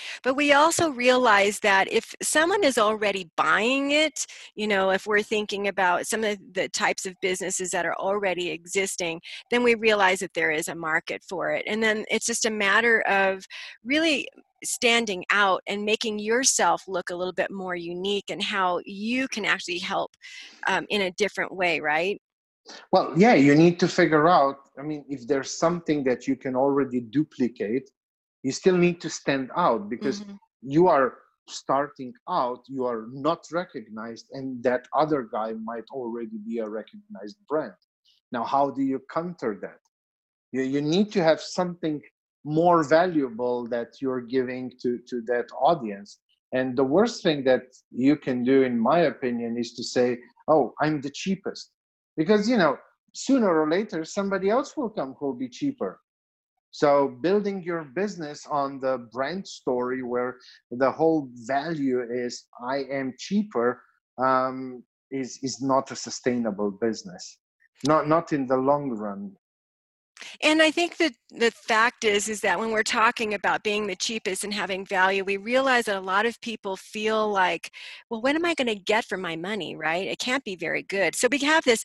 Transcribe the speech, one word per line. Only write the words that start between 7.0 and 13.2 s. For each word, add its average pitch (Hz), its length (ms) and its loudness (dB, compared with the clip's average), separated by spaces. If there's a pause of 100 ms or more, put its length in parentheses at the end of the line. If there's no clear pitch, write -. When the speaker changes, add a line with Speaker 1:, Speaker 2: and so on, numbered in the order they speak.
Speaker 1:
of 185 160 -12
businesses 185 500 -4
that 175 140 -2
are 165 100 -4
already 180 560 -2
existing, 170 680 -4 (320)
then 247 120 2
we 233 120 4
realize 202 440 2
that 185 140 -8
there 160 180 0
is 156 180 -2
a 165 60 -6
market 165 520 -4
for 156 240 -4
it. 151 160 -4
And 220 160 -2
then 220 260 0
it's - 160 -2
just 233 200 -2
a 226 60 0
matter 214 500 2
of 190 440 0 (380)